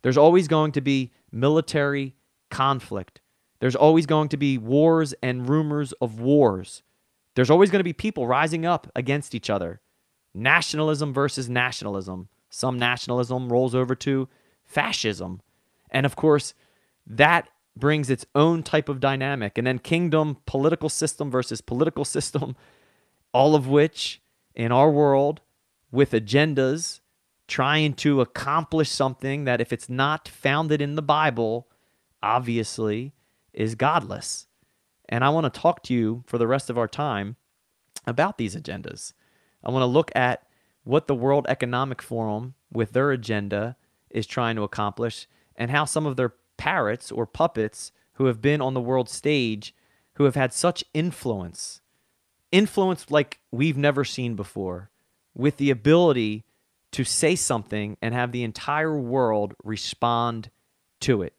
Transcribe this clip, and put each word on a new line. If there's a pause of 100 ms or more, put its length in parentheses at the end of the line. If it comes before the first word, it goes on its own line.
There's
always
going
to
be (180)
military (340)
conflict. (400)
There's
always
going
to
be
wars
and
rumors
of
wars. (540)
There's
always
gonna
be
people
rising
up
against
each
other. (540)
Nationalism
versus
nationalism. (220)
Some
nationalism
rolls
over
to (360)
fascism. (480)
And
of
course, (520)
that (280)
brings
its (100)
own
type
of
dynamic.
And
then
kingdom,
political
system
versus
political
system, (760)
all
of
which (320)
in
our
world (500)
with
agendas (460)
trying
to
accomplish
something
that
if
it's
not
founded
in
the
Bible, (540)
obviously (400)
is
godless. (600)
And
I
wanna
talk
to
you
for
the
rest
of
our
time (720)
about
these
agendas. (500)
I
wanna
look
at (380)
what
the
World
Economic
Forum (180)
with
their
agenda (340)
is
trying
to
accomplish (300)
and
how
some
of
their (220)
parrots
or
puppets (240)
who
have
been
on
the
world
stage, (400)
who
have
had
such (100)
influence, (720)
influence
like (100)
we've
never
seen
before, (440)
with
the
ability (480)
to
say
something
and
have
the
entire
world (120)
respond (520)
to
it.